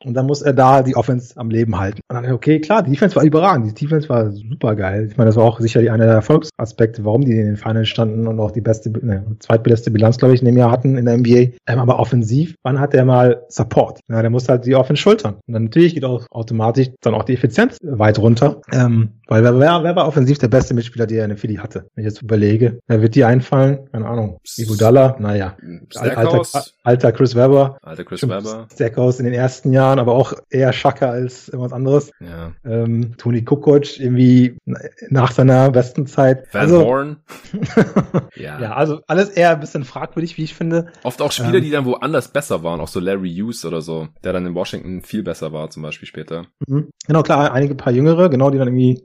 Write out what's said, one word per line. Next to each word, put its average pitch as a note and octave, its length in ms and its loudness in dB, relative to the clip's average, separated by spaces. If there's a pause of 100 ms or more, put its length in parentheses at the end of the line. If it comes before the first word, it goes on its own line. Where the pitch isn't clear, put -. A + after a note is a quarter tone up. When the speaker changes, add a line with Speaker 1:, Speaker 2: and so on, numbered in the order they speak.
Speaker 1:
und B2+ 100 -8
dann C3 140 0
muss C#3 140 -2
er C#3+ 120 0
da C3 300 6
die C3 140 -2
Offense B2 400 -4
am A2+ 120 -10
Leben A2+ 300 -2
halten. G2 300 -6
Und A#2+ 120 -8
dann, B2+ 120 -4
okay, D3+ 260 0
klar, G3+ 240 0
die C3 80 -2
Defense F#3 240 0
war C3+ 80 2
überragend, D#3 440 2
die G#2+ 180 -8
Defense D3 240 -2
war A2+ 220 0
super A2 440 -4
geil. G2+ 340 -4
Ich - 80 -18
meine, A2+ 120 4
das A2 80 4
war A2+ 80 6
auch A2+ 160 2
sicher A2+ 200 2
die, A#2 80 4
einer A2+ 160 2
der A2+ 100 6
Erfolgsaspekte, A#2 880 0
warum A2 180 2
die C3 80 0
in A2 140 0
den G#2 120 -2
Finals A2 300 -2
standen A2+ 400 -2
und A2+ 120 -4
auch G#2 120 -2
die A2 100 -6
beste, A2 300 -2
ne, G#2+ 340 -4 (140)
zweitbeste A#2 520 0
Bilanz, A2 260 2
glaub C3 160 6
ich, B2 80 2
in C3 40 0
dem A#2+ 120 4
Jahr A#2+ 140 4
hatten C3 260 0
in A#2+ 80 -2
der A#2+ 100 2
N B2 80 2
B B2 300 4 (140)
A. - 40 -2
Ähm, A#2+ 80 0
aber B2 200 0
offensiv, A#2+ 640 0
wann C3+ 180 -2
hat C#3+ 120 -2
der B2+ 120 4
mal B2 420 4
Support? - 640 -2
Ja, A2+ 120 -2
der A2+ 80 0
muss A#2+ 200 -2
halt A#2+ 160 0
die C3 100 2
Offense C3 260 2
schultern. G3+ 340 2 (120)
Und B2 60 -10
dann A2+ 100 -2
natürlich D#3+ 320 2
geht C3+ 100 -6
auch B2 260 -4
automatisch A#2 580 -2 (120)
dann A2+ 140 0
auch G#2+ 80 -2
die C3+ 100 -4
Effizienz G#3 480 0
weit G#2+ 380 0
runter, A#2 420 2 (100)
ähm, A#2+ 420 0 (140)
weil A2+ 160 4
wer, B2 160 4
wer E3+ 360 2
war E3 120 2
offensiv C#3+ 320 2
der B2+ 80 -2
beste B2+ 260 2
Mitspieler, A#2 320 -4
den A2 140 -4
er A2 60 -2
in G#2 120 -6
Philly G#2+ 200 -8
hatte? - 360 -12
Wenn G#2+ 120 -12
ich G#2+ 60 -6
jetzt G#2 120 -14
überlege, A2 640 0
wer A2 160 2
wird A2+ 120 2
dir C3 120 6
einfallen? C3+ 640 2
Keine A2+ 160 -6
Ahnung. A2 360 -6
Speaker 2:
S-, - 140 -18
Speaker 1:
Iguodala? A#2 640 4
Naja. G2+ 360 -4 (340)
Speaker 2:
Stackhouse? A#2 680 -2
Speaker 1:
Al-, C#3+ 60 -4
alter, - 100 -16 (120)
alter B2 280 2
Chris A#2 240 0
Webber. C3+ 480 4
Speaker 2:
Alter D#2+ 200 -16
Chris F2+ 160 -12
Speaker 1:
Stimmt, A#2+ 140 -4
Speaker 2:
Webber. A2 400 -10
Speaker 1:
Stackhouse B2+ 460 -2
in B2+ 60 -4
den B2 100 -4
ersten B2+ 360 -4
Jahren, C3 280 4
aber A#2+ 140 0
auch B2 200 0 (160)
eher C3 240 0
Shaka C3+ 360 -2
als B2 400 -8
irgendwas B2+ 220 -10
anderes. C3 480 0
Speaker 2:
Ja. E2 320 -16 (140)
Speaker 1:
Ähm, A#2 520 -4
Toni A#2+ 260 -2
Kukoc C#3+ 560 0
irgendwie B2 640 4
n-, - 100 -8 (340)
nach B2+ 220 0
seiner C3 400 4
besten B2+ 360 -2
Zeit. C3 440 0
Speaker 2:
Van G#2 100 -4
Speaker 1:
Also E3 220 4
Speaker 2:
Horn? C#3 340 -2 (360)
Speaker 1:
<laughs> - 320 0 (500)
Speaker 2:
Ja. D3 240 -14
Speaker 1:
Ja, A2+ 140 -8
also D3+ 340 -2
alles F#3+ 220 0
eher F3 220 2
ein D#3 80 -2
bisschen D3 260 -10
fragwürdig, D#3+ 520 -10
wie D#3+ 60 -6
ich D#3 120 -12
finde. E3+ 320 -4 (160)
Speaker 2:
Oft - 180 -8
auch D3 100 -2
Spieler, C3 240 -2
Speaker 1:
Ähm, F3+ 80 2
Speaker 2:
die D#3 80 -6
dann C#3+ 140 -2
woanders B2+ 440 -4
besser G2+ 340 -6
waren, E2+ 180 -6
auch D#2+ 60 -10
so - 120 -8
Larry F#2 340 -6
Hughes G#2+ 320 -10
oder E2 160 -6
so, D#2+ 260 -10 (160)
der F#2 100 -6
dann F2+ 120 -6
in F2 100 -8
Washington F#2 460 -10
viel G#2+ 220 -8
besser E2 300 -10
war, D#2 160 -10
zum D#2 140 -16
Beispiel D2+ 240 -14
später. D#2+ 380 -14 (220)
Speaker 1:
Mhm. D3 220 -4 (180)
Genau, D3+ 160 2
klar, D3 300 0
einige C#3 220 -2
paar B2+ 180 -4
Jüngere, E3 360 2
genau, C#3 200 2
die C3+ 80 -2
dann C3+ 100 0
irgendwie B2+ 380 0